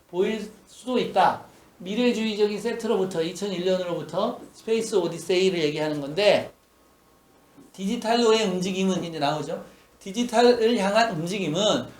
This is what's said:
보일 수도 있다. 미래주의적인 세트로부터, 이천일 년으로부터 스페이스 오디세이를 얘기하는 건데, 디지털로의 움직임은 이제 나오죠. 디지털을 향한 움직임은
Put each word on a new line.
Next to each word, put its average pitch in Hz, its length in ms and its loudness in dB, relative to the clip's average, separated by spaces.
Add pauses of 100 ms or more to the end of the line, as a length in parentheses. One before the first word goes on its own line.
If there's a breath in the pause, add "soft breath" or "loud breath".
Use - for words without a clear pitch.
보일 208 420 -2 (160)
수도 247 300 -6
있다. 175 460 0 (340 soft breath)
미래주의적인 214 840 0
세트로부터, 190 640 -2
이천일 180 420 -4
년으로부터 185 760 -2 (140)
스페이스 220 420 -4
오디세이를 175 680 0
얘기하는 151 380 -2
건데, 156 500 2 (1200)
디지털로의 220 720 2
움직임은 185 580 0
이제 160 140 -8
나오죠. 151 440 -2 (360 loud breath)
디지털을 233 800 4
향한 208 320 2
움직임은 170 760 0 (140)